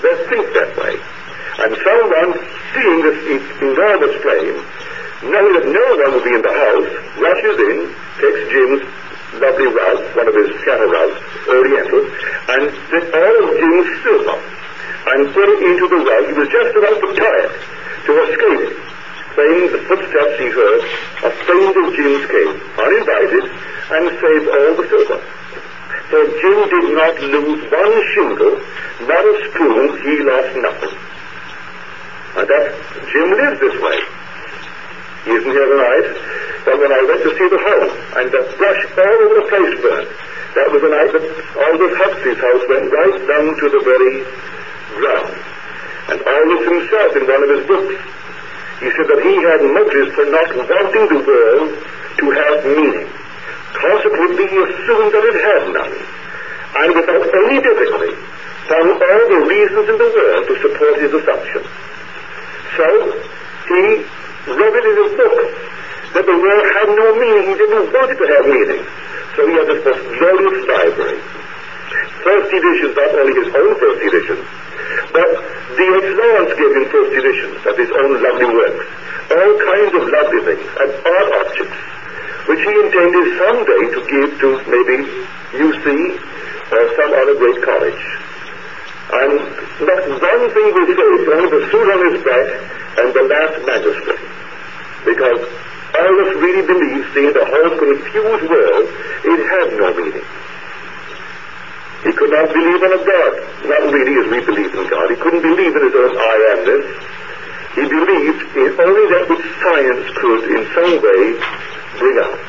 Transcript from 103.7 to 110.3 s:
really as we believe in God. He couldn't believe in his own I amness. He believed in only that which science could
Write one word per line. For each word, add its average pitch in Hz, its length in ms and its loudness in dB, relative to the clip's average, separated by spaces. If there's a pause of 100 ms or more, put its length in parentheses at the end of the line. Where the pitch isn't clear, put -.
really 139 320 2
as 104 80 -2
we 120 140 0
believe 101 260 -2
in 95 160 -6
God. 82 220 0
He 120 100 -2
couldn't 170 220 0
believe 165 340 2
in 147 80 2
his 123 160 2
own 127 160 2
I 113 200 0 (200)
amness. 95 300 0 (920)
He 139 140 0
believed 156 520 2 (140)
in 139 140 4 (100)
only 196 300 6
that 175 180 2
which 165 180 0 (140)
science 135 460 2 (100)
could 117 280 2 (100)